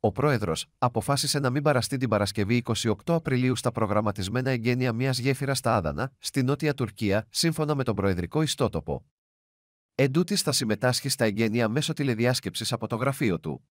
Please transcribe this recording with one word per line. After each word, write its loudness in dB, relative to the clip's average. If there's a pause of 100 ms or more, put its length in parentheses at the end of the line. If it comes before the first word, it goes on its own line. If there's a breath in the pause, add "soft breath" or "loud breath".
Ο 2
πρόεδρος 0 (120)
αποφάσισε 0
να 2
μην 0
παραστεί 2
την -2
Παρασκευή 2
είκοσι 0
οκτώ 0
Απριλίου 0
στα -2
προγραμματισμένα 0
εγγένεια 0
μιας 0
γέφυρας 0
στα 2
Άδανα, -2
στη -2
Νότια 0
Τουρκία, 0
σύμφωνα 0
με 0
τον 0
προεδρικό 0
ιστότοπο. -2 (920)
Εντούτοις 2
θα 0
συμμετάσχει 0
στα 0
εγγένεια 2
μέσω -2
τηλεδιάσκεψης 0
από -4
το -4
γραφείο 0
του. -8